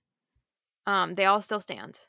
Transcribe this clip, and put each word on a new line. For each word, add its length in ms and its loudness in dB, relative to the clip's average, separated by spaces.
um, 300 0
they 100 2
all 160 4
still 180 -4
stand. 500 -14